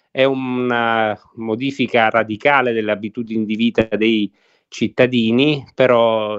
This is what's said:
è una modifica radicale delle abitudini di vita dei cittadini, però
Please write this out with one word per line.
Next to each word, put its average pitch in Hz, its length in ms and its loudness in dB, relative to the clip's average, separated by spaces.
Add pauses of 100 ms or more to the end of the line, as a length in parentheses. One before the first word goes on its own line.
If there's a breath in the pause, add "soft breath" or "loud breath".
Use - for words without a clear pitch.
è 135 140 -2
una 123 1000 0 (140)
modifica 117 760 0
radicale 117 600 0
delle 107 200 -2
abitudini 110 520 -6
di 107 120 -4
vita 113 400 0
dei 107 360 0 (380)
cittadini, 127 1040 0
però 113 640 2